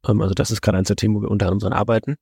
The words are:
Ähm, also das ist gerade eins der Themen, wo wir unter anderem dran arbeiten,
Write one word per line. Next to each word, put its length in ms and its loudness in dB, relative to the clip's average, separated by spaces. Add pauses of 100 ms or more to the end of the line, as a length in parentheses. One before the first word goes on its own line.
Ähm, 160 2
also 140 0
das 160 0
ist 100 -4
gerade 180 2
eins 100 0
der 80 2
Themen, 180 0
wo 80 -4
wir 80 -4
unter 160 0
anderem 140 0
dran 120 -2
arbeiten, 480 0